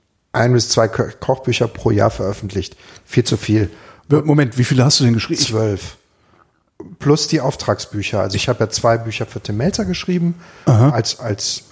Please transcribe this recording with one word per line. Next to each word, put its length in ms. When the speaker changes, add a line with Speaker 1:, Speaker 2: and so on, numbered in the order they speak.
Speaker 1:
ein 200
bis 160
zwei 180
Ko-, 220
Kochbücher 480
pro 220
Jahr 220
veröffentlicht. 640
Viel 180
zu 140
viel. 320
Speaker 2:
Moment, 480
wie 80
viele 200
hast 140
du 60
denn 80
geschrieben? 280
Speaker 1:
Zwölf. 560
Plus 300
die 100
Auftragsbücher. 800
Also 160
ich 140
habe 120
ja 80
zwei 280
Bücher 280
für 140
Tim 180
Melzer 280
geschrieben. 500
Speaker 2:
Aha. 240
Speaker 1:
Als, 300
als, 520